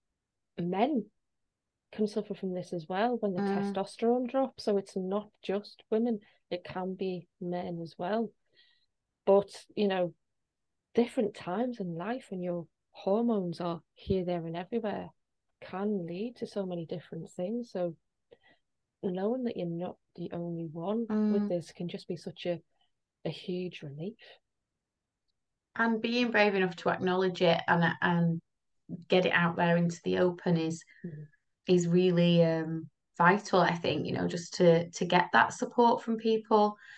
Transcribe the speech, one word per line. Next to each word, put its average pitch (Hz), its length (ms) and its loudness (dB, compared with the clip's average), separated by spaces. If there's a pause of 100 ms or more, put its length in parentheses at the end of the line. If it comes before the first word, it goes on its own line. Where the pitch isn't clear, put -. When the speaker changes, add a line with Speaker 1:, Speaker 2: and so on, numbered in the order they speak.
(580)
Speaker 1:
men 196 480 0 (840)
can 214 160 -2
suffer 208 260 -6
from 185 200 -8
this 180 200 -8
as 165 160 -8
well 226 280 -2
when 214 160 -2
the 190 80 -2
Speaker 2:
Mm. 202 320 -2
Speaker 1:
testosterone 233 540 0
drops. 269 380 -2
So 202 120 2
it's 202 200 -6
not 196 320 -4 (120)
just - 480 -6
women, 226 300 0 (300)
it 180 140 -8
can 185 300 -6
be 185 340 -6 (120)
men 175 420 -6
as 165 160 -12
well. 208 340 -4 (960)
But, 196 240 6 (260)
you 208 120 2
know, 180 260 0 (800)
different 233 420 0
times 233 440 -4
in 175 160 -6
life 220 340 -6
when 185 120 -8
your 175 260 -6 (240)
hormones 202 680 0
are 175 200 -4 (120)
here, 185 320 -2
there 175 200 -4
and 165 120 -8
everywhere 185 520 -6 (520)
can 196 440 -4
lead 202 320 -8
to 220 100 -8
so 202 180 -6
many 175 200 -6
different 165 460 -10
things. 226 400 -6
So 175 240 -4 (1040)
knowing 202 440 -2
that 226 100 -4
you're 175 120 -4
not 170 300 -6 (180)
the 170 180 -10
only 170 320 -6
one 180 420 -4
with 214 360 2
Speaker 2:
Mm. 202 60 -4
Speaker 1:
this 175 220 -4
can 175 160 -8
just - 220 -10
be 175 80 -6
such - 280 -12
a, 170 160 -4 (600)
a 165 60 -6
huge 180 540 -8
relief. 156 340 -10 (1600)
Speaker 2:
And 226 240 0
being 233 300 0
brave 208 240 4
enough 185 220 0
to - 120 -2
acknowledge 185 520 0
it 170 280 4
and, 170 160 4 (160)
and 170 400 2 (680)
get 185 180 4
it - 80 0
out 170 220 2
there 170 220 4
into 170 260 0
the 185 140 0
open 175 400 2
is, 165 260 -2 (220)
Speaker 1:
Mm. 151 220 -12 (400)
Speaker 2:
is 180 200 6
really, 175 560 6
um, 160 460 -2 (280)
vital, 185 420 4
I 170 140 4
think, 170 320 -2
you 175 80 -4
know, 180 140 0
just 175 280 -6
to, 170 340 6
to - 160 -4
get 180 280 4
that - 200 4
support 233 500 2
from 226 140 -2
people. 220 600 2 (200)